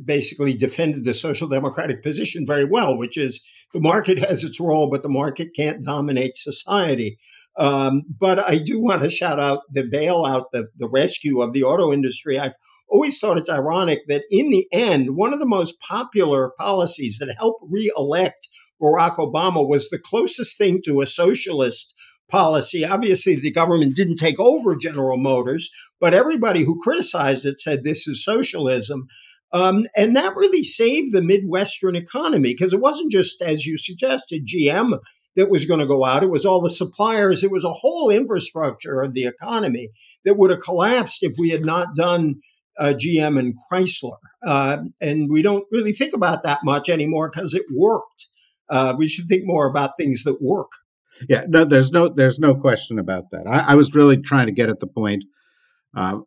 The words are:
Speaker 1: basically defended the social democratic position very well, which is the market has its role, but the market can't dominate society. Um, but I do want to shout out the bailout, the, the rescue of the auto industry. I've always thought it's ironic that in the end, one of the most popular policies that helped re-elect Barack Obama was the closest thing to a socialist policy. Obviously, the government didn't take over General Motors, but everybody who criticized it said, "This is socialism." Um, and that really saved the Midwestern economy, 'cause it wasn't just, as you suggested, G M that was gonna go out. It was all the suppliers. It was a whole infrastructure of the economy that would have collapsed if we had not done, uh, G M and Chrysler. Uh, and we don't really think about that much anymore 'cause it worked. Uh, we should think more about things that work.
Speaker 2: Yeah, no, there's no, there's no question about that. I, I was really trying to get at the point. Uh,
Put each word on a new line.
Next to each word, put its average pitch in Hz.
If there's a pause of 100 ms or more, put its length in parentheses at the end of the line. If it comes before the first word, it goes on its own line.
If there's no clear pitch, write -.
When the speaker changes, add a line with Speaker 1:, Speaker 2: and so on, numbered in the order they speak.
Speaker 1:
basically 143
defended 135
the 120
social 156
democratic 135
position 151
very 143
well, 156
which 120
is 135 (300)
the 170
market 185
has 180
its 143
role, 156
but 131
the 147
market 139
can't 151
dominate 139
society. 143 (400)
Um, 139 (140)
but 185
I 185
do 165
want 196
to 151
shout 170
out 143
the 135
bailout, 139
the, 113
the 120
rescue 135
of 117
the 135
auto 156
industry. 139
I've 143 (320)
always 277
thought 190
it's 165
ironic 160
that 143
in 262
the 190
end, 156
one 226
of 294
the 302
most 196
popular 170
policies 170
that 127
helped 226
re-elect 185 (340)
Barack 165
Obama 156
was 143
the -
closest -
thing 185
to 139
a 143
socialist 165 (380)
policy. 208
Obviously, 190
the 139
government 165
didn't 170
take 156
over 233
General 139
Motors, 131 (300)
but 175
everybody 220
who 165
criticized 147
it 139
said, 139
"This 151
is 135
socialism." 135 (440)
Um, 190 (100)
and 226
that 381
really 370
saved 262
the 185
Midwestern 190
economy, 175
'cause 175
it 196
wasn't 294
just, 185
as 156
you 156
suggested, 185
G 143
M 202 (400)
that 196
was 170
gonna 156
go 135
out. 135
It 190
was 165
all 185
the 175
suppliers. 196
It 196
was 180
a 175
whole 311
infrastructure 160
of 135
the 127
economy 127 (360)
that 202
would 190
have 180
collapsed 190
if 151
we 165
had 160
not 170
done, 165 (360)
uh, 143
G 156
M 151
and 123 (160)
Chrysler. 175 (280)
Uh, 139 (240)
and 147
we 156
don't 202
really 220
think 302
about 175
that 143
much 143
anymore 156
'cause 160
it 185
worked. 196 (420)
Uh, 131
we 156
should 175
think 185
more 160
about 139
things 139
that 139
work. 107 (560)
Speaker 2:
Yeah, 127
no, 160
there's 135
no, 175
there's 135
no 147
question 120
about 90
that. 82
I, 135
I -
was 143
really 143
trying 135
to 107
get 113
at 107
the 101
point. 101 (680)
Uh, 98